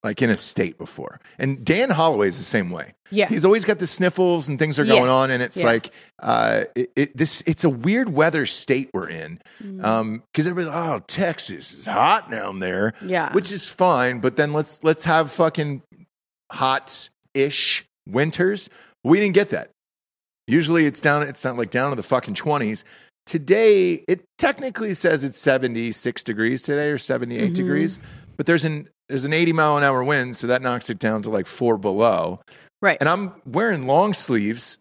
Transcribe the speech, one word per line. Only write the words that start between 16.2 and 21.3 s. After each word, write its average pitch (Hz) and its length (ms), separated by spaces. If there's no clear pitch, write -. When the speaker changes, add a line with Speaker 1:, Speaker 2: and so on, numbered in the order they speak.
Speaker 1:
hot-ish - 1160
winters. 160 600
We 165 160
didn't 196 140
get 202 160
that. 80 200
Usually 156 380
it's 139 140
down, 147 220
it's 139 220